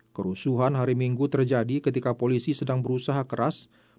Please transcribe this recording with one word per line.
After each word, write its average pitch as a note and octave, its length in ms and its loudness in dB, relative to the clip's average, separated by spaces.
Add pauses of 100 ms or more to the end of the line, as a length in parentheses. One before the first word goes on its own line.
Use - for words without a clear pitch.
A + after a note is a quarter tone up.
(140)
Kerusuhan B2 640 0
hari B2+ 160 0
Minggu B2 320 0
terjadi C3 560 2
ketika B2+ 320 0
polisi B2 400 0
sedang C3 320 -2
berusaha B2+ 400 -2
keras C3 400 -2 (340)